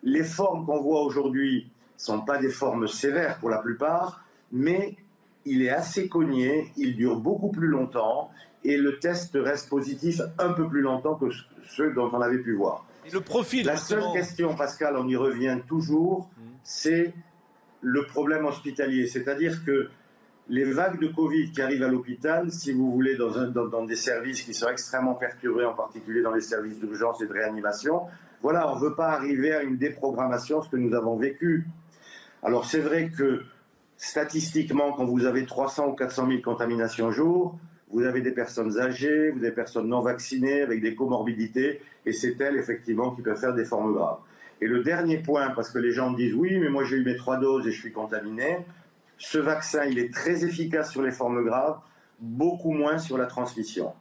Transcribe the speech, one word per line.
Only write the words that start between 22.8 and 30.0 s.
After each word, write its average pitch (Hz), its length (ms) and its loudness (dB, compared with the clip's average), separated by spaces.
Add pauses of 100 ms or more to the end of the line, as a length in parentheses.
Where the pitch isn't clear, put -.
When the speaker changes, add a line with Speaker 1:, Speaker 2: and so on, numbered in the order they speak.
Speaker 1:
voulez, 131 240 4
dans 117 220 0
un, 127 100 0
dans, 120 180 0
dans 113 200 -2
des 113 100 -4
services 127 460 -2
qui 117 120 -12
sont 117 160 0
extrêmement 127 460 -2
perturbés, 120 500 0
en 113 80 0
particulier 113 480 -2
dans 113 120 2
les 113 80 2
services 107 380 -4
d'urgence 107 420 -2
et 107 60 -4
de 101 60 -8
réanimation, 107 680 -2 (380)
voilà, 156 320 2
on 131 40 -6
veut 147 180 0
pas 160 140 2
arriver 143 440 2
à 151 100 0
une 131 140 -2
déprogrammation, 135 840 0